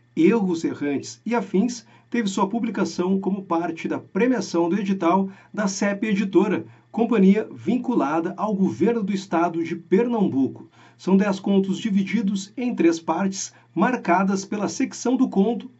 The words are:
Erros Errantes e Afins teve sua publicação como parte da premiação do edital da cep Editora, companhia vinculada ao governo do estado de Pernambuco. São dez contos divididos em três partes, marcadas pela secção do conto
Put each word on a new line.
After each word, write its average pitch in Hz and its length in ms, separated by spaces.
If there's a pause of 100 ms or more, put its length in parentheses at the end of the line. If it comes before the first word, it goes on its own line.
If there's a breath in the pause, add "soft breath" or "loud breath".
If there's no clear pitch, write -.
(160 soft breath)
Erros 185 460
Errantes 139 640
e 220 80
Afins 220 500 (240 soft breath)
teve 233 200
sua 196 200
publicação 196 680
como 190 240
parte 165 460
da 147 100
premiação 190 680
do 190 100
edital 196 500 (240 loud breath)
da 196 140
cep 202 400
Editora, 190 580 (280 soft breath)
companhia 214 580
vinculada 165 840
ao 208 180
governo 196 480
do 190 100
estado 170 520
de 170 100
Pernambuco. 180 960 (260 soft breath)
São 185 200
dez 196 240
contos 190 360
divididos 202 800
em 247 160
três 170 280
partes, 190 520 (220 soft breath)
marcadas 196 680
pela 208 240
secção - 480
do 254 120
conto 220 400 (120)